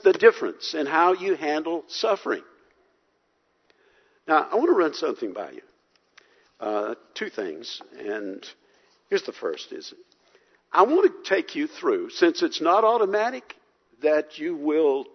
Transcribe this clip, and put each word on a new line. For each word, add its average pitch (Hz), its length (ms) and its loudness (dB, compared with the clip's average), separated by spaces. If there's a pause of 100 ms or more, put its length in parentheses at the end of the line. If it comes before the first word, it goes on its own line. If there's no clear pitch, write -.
the 185 80 8
difference - 600 2
in 151 120 -2
how 170 280 4
you 185 200 -2
handle 156 540 -4
suffering? - 560 -4 (1800)
Now, 156 220 2
I 175 40 -6
want 285 140 2
to 320 80 4
run 165 180 0
something 117 380 -6
by 87 180 -10
you. 62 120 -18 (960)
Uh, 107 340 -4 (200)
two 214 140 -8
things, 95 540 -10 (160)
and 104 480 -8 (640)
here's 196 140 -2
the - 80 -10
first - 400 -8
is, - 200 -14 (800)
I 170 100 6
want 320 220 4
to - 240 2
take 180 260 -2
you 151 140 -4
through, 104 420 -2
since - 320 2
it's - 180 -2
not 180 220 4
automatic 220 720 0 (480)
that 151 360 0
you 160 180 -6
will 147 480 2 (100)